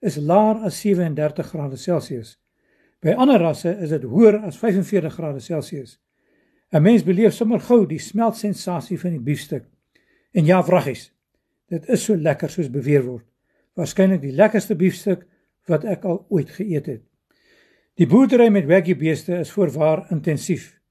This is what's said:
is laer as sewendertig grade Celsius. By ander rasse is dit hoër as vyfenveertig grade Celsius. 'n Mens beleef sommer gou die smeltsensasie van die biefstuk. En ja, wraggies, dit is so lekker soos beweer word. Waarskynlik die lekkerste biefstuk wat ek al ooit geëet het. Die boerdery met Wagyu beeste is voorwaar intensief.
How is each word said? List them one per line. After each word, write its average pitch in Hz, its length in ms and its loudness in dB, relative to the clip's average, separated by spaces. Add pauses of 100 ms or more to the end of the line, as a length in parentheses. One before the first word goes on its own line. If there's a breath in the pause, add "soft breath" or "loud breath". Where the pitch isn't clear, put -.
is 160 160 -4
laer 202 380 2
as 214 240 -6
sewendertig 151 640 -2
grade 143 320 -10
Celsius. 131 600 -6 (640)
By 165 120 0
ander 254 260 4
rasse 170 420 -2
is 156 80 -6
dit 147 140 -4
hoër 208 400 4
as 180 140 -10
vyfenveertig 190 560 -2
grade 151 260 -8
Celsius. 139 600 -10 (760)
'n 156 80 4
Mens 196 220 6
beleef 190 300 2
sommer 220 260 -2
gou 233 280 4
die 156 120 -8
smeltsensasie 202 1000 -4
van 175 120 -6
die 156 80 -6
biefstuk. 131 440 -6 (680)
En 160 120 2
ja, 180 160 4
wraggies, 143 520 -2 (560)
dit 170 200 -8
is 247 140 0
so 214 120 0
lekker 156 340 -2
soos 151 200 -6
beweer 139 340 0
word. 120 220 -12 (500)
Waarskynlik 185 460 0
die 139 100 -8
lekkerste 208 440 0
biefstuk 180 500 -2 (420)
wat 160 180 -2
ek 202 200 -6
al 180 240 -4
ooit 156 200 -2
geëet 175 360 -6
het. 120 160 -12 (920)
Die 165 120 2
boerdery 233 420 6
met 196 160 2
Wagyu 175 300 4
beeste 160 440 -4
is 151 120 -8
voorwaar 156 600 0
intensief. 151 680 -4 (120)